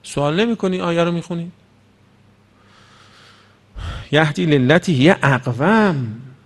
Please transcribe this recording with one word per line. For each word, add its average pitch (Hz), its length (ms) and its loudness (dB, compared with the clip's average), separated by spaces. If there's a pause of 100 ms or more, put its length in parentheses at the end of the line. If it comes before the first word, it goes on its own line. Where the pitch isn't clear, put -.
سوال 147 360 -2
نمی‌کنی 202 420 -2
آیه 170 220 0
رو 175 80 0
می‌خونی؟ 170 400 -6 (2500)
"یهدی 156 340 0
للتی 147 480 2
هی 135 160 4 (140)
اقوم." 139 1000 0 (240)